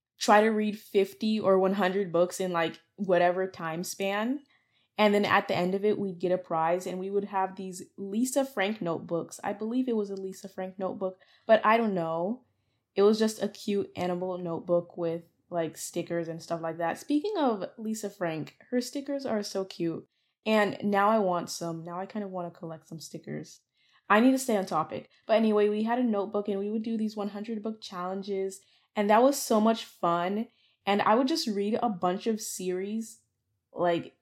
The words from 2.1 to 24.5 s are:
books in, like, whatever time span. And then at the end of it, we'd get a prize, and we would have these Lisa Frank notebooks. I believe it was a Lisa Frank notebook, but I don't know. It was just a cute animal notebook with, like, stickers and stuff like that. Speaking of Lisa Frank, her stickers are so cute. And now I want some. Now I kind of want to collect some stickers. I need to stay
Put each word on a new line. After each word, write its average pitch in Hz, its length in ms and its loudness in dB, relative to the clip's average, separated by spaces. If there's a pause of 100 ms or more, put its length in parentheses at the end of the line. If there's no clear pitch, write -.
books 175 280 2
in, 185 120 -2
like, 165 280 -2 (160)
whatever 180 520 2
time 170 360 -8
span. 208 560 -4 (580)
And 208 160 6
then 208 120 4
at 196 220 4
the - 80 0
end 180 200 0
of 196 80 -2
it, 214 160 2
we'd 190 200 -6
get 180 120 0
a 180 60 2
prize, 175 500 0
and 180 120 -6
we 190 100 -6
would 202 160 0
have 190 300 -2
these 185 280 -10 (140)
Lisa 233 480 0
Frank 214 360 -2
notebooks. 170 640 -4
I 202 100 -2
believe 226 340 -2
it 233 80 0
was 202 160 -2
a 196 40 -8
Lisa 190 320 -10
Frank 185 320 -10
notebook, 190 400 -4 (260)
but 220 200 6
I 220 120 6
don't 220 180 0
know. 170 480 -2 (520)
It 190 60 4
was 214 160 8
just 220 240 0
a 202 60 0
cute 202 480 -4
animal 180 420 -4
notebook 175 600 -2
with, 170 260 -4 (260)
like, 165 280 -4
stickers 170 500 -6
and 165 120 -8
stuff 165 220 -6
like 165 160 -6
that. 165 220 -2
Speaking 302 400 -2
of 226 260 0 (140)
Lisa 214 280 -6
Frank, 160 480 -6 (140)
her 247 120 0
stickers 277 440 -6
are 226 160 -2
so 196 240 -6
cute. 165 420 -6 (380)
And 208 380 2
now 202 260 4
I 226 80 4
want 180 320 0
some. 165 340 -8
Now 175 160 -10
I 196 60 -8
kind 208 180 -6
of 196 60 -8
want 175 240 -8
to - 60 -20
collect 160 280 -14
some 160 120 -14
stickers. 151 640 -12 (500)
I 208 80 8
need 262 140 6
to 262 40 2
stay 254 200 0